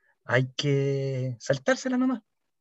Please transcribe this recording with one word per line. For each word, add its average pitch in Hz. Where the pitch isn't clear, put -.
hay 127
que 135
saltársela 254
nomás. 254